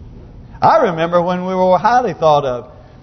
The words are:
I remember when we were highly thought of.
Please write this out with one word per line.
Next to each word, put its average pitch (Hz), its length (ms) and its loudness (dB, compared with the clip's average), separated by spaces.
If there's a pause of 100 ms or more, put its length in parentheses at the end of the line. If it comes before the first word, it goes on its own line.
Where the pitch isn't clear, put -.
(600)
I 302 240 4
remember 170 380 -2
when 180 240 -4
we 185 80 -6
were 185 240 2
highly 226 360 0
thought 151 300 2
of. 123 280 -8 (300)